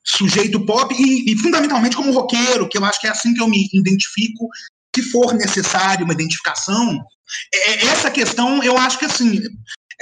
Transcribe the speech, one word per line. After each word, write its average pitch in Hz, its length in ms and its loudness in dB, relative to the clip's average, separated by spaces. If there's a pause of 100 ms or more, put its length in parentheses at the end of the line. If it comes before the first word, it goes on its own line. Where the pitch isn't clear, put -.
sujeito 202 640 0
pop 262 320 0
e, 262 340 2
e 220 60 2
fundamentalmente 285 580 2
como 277 160 0
roqueiro, 240 560 0
que 202 120 -4
eu 196 60 2
acho 202 140 0
que - 60 -6
é 214 60 0
assim 233 240 0
que 226 60 0
eu 226 60 2
me 196 240 2
identifico, 208 760 0 (480)
se 254 80 0
for 240 320 2
necessário 190 680 0
uma 165 80 0
identificação. 160 880 -2 (540)
É, 196 180 0
é, 214 140 0
essa 285 260 0
questão, 254 520 0
eu 247 140 2
acho 254 220 0
que, 311 60 -2
assim, 233 340 0 (640)